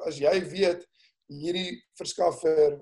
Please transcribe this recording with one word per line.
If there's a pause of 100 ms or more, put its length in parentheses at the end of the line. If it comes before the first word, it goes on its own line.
as
jy (160)
weet (420)
hierdie (140)
verskaffer